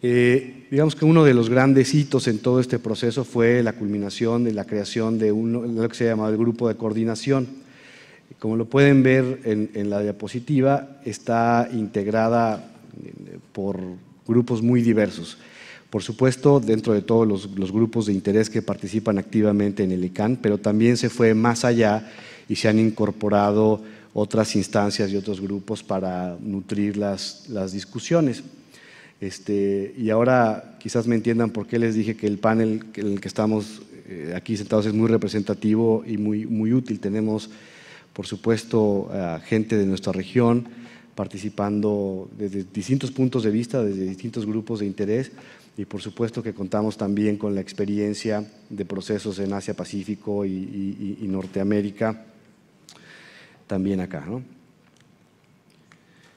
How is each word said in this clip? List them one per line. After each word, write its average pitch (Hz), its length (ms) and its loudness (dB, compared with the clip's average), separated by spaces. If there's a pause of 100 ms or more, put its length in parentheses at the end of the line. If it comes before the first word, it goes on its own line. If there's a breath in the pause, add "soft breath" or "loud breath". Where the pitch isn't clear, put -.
Eh, 123 680 2
digamos 147 240 2
que - 100 -4
uno 160 200 8
de 135 100 8
los 117 140 4
grandes 131 440 6
hitos 143 360 2
en 110 100 0
todo 127 220 2
este 123 180 0
proceso 117 460 -2
fue 120 400 4
la 110 80 0
culminación 110 720 -2
de 117 80 0
la 101 120 -4
creación 110 540 -2
de 107 140 2
uno, 117 300 -2
lo 117 260 -2
que 117 80 -8
se 123 80 -2
llama 110 240 2
el 110 80 0
grupo 117 320 2
de 110 80 -2
coordinación. 113 720 -2 (880 loud breath)
Como 110 180 -2
lo 113 100 -2
pueden 139 360 6
ver 131 420 4
en, 107 300 0
en 104 160 -4
la 101 100 0
diapositiva, 123 1040 -2
está 117 680 0
integrada, 110 1000 0 (320)
eh, - 360 -18 (120)
por 98 300 -6 (440)
grupos 117 380 2
muy 120 200 4
diversos. 104 560 0 (520 loud breath)
Por 101 140 -4
supuesto, 131 560 4
dentro 110 320 0
de 104 100 2
todos 113 240 4
los, 101 320 -2
los 95 140 -2
grupos 113 340 0
de 101 60 0
interés 104 380 2
que 110 120 -2
participan 101 560 -2
activamente 104 640 2
en 95 80 0
el 90 140 -2
icann, 107 320 -2
pero 104 220 0
también 110 380 4
se 117 120 -2
fue 113 260 4
más 117 300 2
allá 110 480 2 (360 loud breath)
y - 60 -2
se - 140 0
han 107 100 4
incorporado 107 1040 2 (320 loud breath)
otras 107 400 0
instancias 101 560 0
y 101 60 -2
otros 98 240 -6
grupos 101 420 -6
para 92 580 -4
nutrir 101 560 -4
las, 101 520 -6
las 98 240 -6
discusiones. 120 720 -2 (760 loud breath)
Este, 101 800 -2
y 110 120 -2
ahora 117 680 2
quizás 117 300 -2
me 117 80 2
entiendan 113 340 0
por 104 160 -8
qué 117 140 -2
les 113 160 0
dije 110 180 -2
que 107 140 -2
el 101 100 -2
panel 110 540 2
que, - 80 -10
en 101 140 -2
el 98 60 -6
que - 60 -12
estamos, 107 560 -2 (240)
eh, 85 300 -10
aquí 107 200 -6
sentados 104 300 0
es 107 80 -2
muy 113 140 2
representativo 110 1000 0
y 113 120 -6
muy, 104 280 -2
muy 110 260 0
útil. 123 280 0
Tenemos, 107 500 -2 (600 loud breath)
por 98 140 -10
supuesto, 107 840 0
a 85 280 -6
gente 110 360 -2
de 101 100 2
nuestra 95 260 -2
región 120 560 0 (480 loud breath)
participando 101 1200 -4
desde 98 340 -6
distintos 127 380 -4
puntos 127 320 -2
de 107 80 2
vista, 117 320 -2
desde 98 220 -2
distintos 104 420 -8
grupos 107 340 -6
de 104 60 -4
interés, 104 460 -4 (440 loud breath)
y 104 80 -8
por 101 160 -12
supuesto 110 400 -6
que 113 140 -8
contamos 104 420 -4
también 104 420 0
con 104 180 -4
la 95 40 -4
experiencia 104 880 -4 (220)
de 101 140 -8
procesos 98 560 -6
en 98 120 -4
Asia 101 220 -6
Pacífico 101 680 -6
y, 98 60 -4
y, 98 720 -8
y, 110 40 -10
y 101 40 -6
Norteamérica, 101 960 -2 (1400 loud breath)
también 95 320 -2
acá, 85 300 -8
¿no? 123 140 -8 (1900 soft breath)